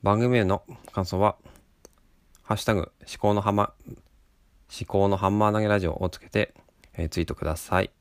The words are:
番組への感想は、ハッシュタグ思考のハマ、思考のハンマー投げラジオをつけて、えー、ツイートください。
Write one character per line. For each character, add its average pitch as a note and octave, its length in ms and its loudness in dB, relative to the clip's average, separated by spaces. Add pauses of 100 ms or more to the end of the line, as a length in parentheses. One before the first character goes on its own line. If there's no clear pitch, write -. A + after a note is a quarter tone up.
番 G2+ 160 2
組 B2 200 2
へ G#2+ 40 4
の G2 200 0 (300)
感 F#2+ 120 -2
想 F2+ 140 -4
は、 G#2 160 2 (1040)
ハ - 140 -2
ッ - 20 -6
シ - 60 -8
ュ - 20 -6
タ A2+ 80 0
グ F#2 180 -2 (100)
思 - 180 -18
考 G#2 160 2
の G#2 60 -2
ハ G2+ 100 0
マ、 G2+ 200 0 (160)
思 - 1000 -18
考 G2 220 2
の G2 60 2
ハ F#2+ 120 0
ン G2+ 100 2
マ G#2+ 120 4
ー - 20 0
投 G#2+ 80 2
げ G#2+ 80 0
ラ G#2 120 4
ジ F2+ 80 -2
オ - 140 -4
を F#2 80 0
つ - 100 -16
け - 80 -20
て、 - 280 -2 (400)
え F2 100 -4
ー、 D#2+ 40 -4
ツ - 100 -6
イ E2+ 40 0
ー - 40 -2
ト D#2+ 80 -6
く - 100 -8
だ D#2+ 100 -2
さ F#2 280 0
い。 - 180 -6